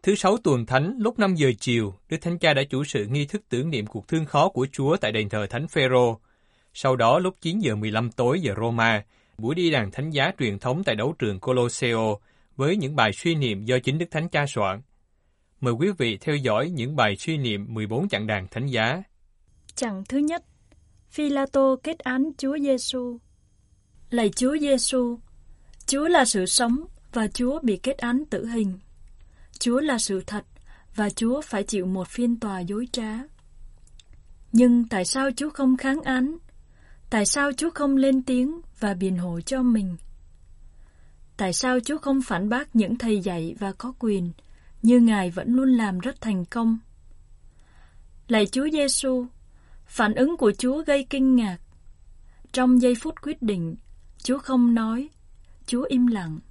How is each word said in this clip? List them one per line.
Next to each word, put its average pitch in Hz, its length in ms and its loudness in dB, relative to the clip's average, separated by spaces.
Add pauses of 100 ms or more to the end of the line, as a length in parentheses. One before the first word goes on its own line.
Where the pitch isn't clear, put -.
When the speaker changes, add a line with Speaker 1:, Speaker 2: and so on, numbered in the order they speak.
Speaker 1:
Thứ 202 120 4
Sáu 202 220 2
tuần 123 280 0
Thánh, 147 340 0
lúc 226 200 -2
năm 190 160 2
giờ 139 240 4
chiều, 113 340 0 (160)
Đức 160 120 -4
Thánh 170 180 -4
Cha 156 140 4
đã 135 160 2
chủ 135 140 -2
sự 107 220 -4
nghi 143 200 -2
thức 208 240 -8
tưởng 131 200 -2
niệm 117 160 -4
cuộc - 220 -12
thương 160 180 0
khó 151 240 2
của 131 220 -2
Chúa 143 260 0
tại 110 140 -2
đền 107 180 -2
thờ 107 200 -2
Thánh 139 180 -6
Phêrô. 123 520 2 (540)
Sau 131 220 0
đó, 123 240 6
lúc 185 220 -2
chín 170 180 -2
giờ 127 160 0
mười 107 160 -4
lăm 113 200 -2
tối 127 280 0
giờ 120 180 -2
Roma, 113 460 2 (340)
buổi 120 180 -4
đi 175 160 2
đàn 110 200 0
thánh 147 180 -6
giá 147 300 0
truyền 104 200 -2
thống 143 240 -2
tại 117 120 0
đấu 123 240 -2
trường 101 200 -2
Colosseo 120 800 0 (380)
với 156 220 0
những 151 180 -4
bài 110 180 4
suy 165 220 0
niệm 110 300 -2
do 127 180 2
chính 135 140 0
Đức 170 140 -2
Thánh 160 180 -4
Cha 143 180 0
soạn. 101 340 -2 (800)
Mời 123 120 0
quý 165 240 0
vị 113 200 0
theo 151 180 -2
dõi 127 340 0
những 139 260 -6
bài 107 200 2
suy 160 220 -4
niệm 107 320 -2
mười 110 180 -4
bốn 143 220 -2
chặng 107 180 -2
đàn 98 200 -2
thánh 127 200 -6
giá. 127 360 -2 (720)
Speaker 2:
Chặng 196 340 -6
thứ 262 80 -2
nhất, 311 260 -2 (680)
Phi-la-tô 269 720 2
kết 330 160 -6
án 262 380 -2
Chúa 277 200 -2
Giêsu. 254 600 -2 (920)
Lạy 226 260 2
Chúa 269 220 0
Giêsu, 254 640 0 (680)
Chúa 285 220 0
là 320 180 6
sự 190 200 0
sống 247 400 0 (280)
và 220 140 -2
Chúa 254 360 -2
bị 208 140 2
kết 269 200 -4
án 247 320 -2
tử - 180 -4
hình. 202 320 -2 (800)
Chúa 247 200 2
là 285 180 0
sự 190 300 -4
thật 208 180 -8 (500)
và 208 140 0
Chúa 240 320 -2
phải 208 220 -4
chịu 196 220 -4
một 185 220 -4
phiên 240 320 -2
tòa 196 200 -6
dối 202 320 -6
trá. 214 220 -6 (1400)
Nhưng 240 360 6
tại 185 180 -2
sao - 300 -2
Chúa 302 140 -6
không 262 280 2
kháng 277 240 -2
án? 262 360 -2 (720)
Tại 214 160 0
sao 285 320 0
Chúa 330 120 -2
không 277 280 0
lên 269 260 4
tiếng 269 380 0 (180)
và 202 140 -2
biện 185 240 -2
hộ 170 240 -4
cho 262 220 -2
mình? 202 340 2 (1400)
Tại 185 160 -2
sao 254 260 0
Chúa 285 180 -4
không 269 240 0
phản 208 280 -2
bác 262 260 -4
những 214 220 2
thầy 220 220 0
dạy 175 400 -4
và 196 120 -4
có 254 280 -12
quyền, 190 320 -2 (500)
như 240 180 8
Ngài 208 300 4
vẫn 185 260 -2
luôn 262 140 4
làm 214 300 2
rất 247 220 -8
thành 190 240 -2
công? 226 340 0 (1500)
Lạy 214 180 4
Chúa 269 260 -2
Giêsu, 269 540 0 (600)
phản 214 280 0
ứng 285 240 2
của 214 200 4
Chúa 277 260 -2
gây 277 260 0
kinh 262 260 4
ngạc. 202 220 0 (920)
Trong 254 300 6
giây 247 140 4
phút 320 260 -8
quyết 302 200 -8
định, 175 340 -4 (420)
Chúa 262 200 -2
không 247 360 4
nói, 226 360 0 (560)
Chúa 240 180 -2
im 247 240 4
lặng. 170 320 -2 (120)